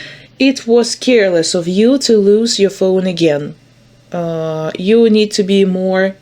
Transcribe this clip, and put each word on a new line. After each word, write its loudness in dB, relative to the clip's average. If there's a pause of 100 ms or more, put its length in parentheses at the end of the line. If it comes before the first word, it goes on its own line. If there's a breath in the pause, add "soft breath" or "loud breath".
(400 loud breath)
It 0
was 0
careless 2
of -2
you 2 (200)
to 4
lose 2
your 2 (100)
phone 0
again. -2 (580)
Uh, -6
you 4
need 2
to 2
be 2
more -2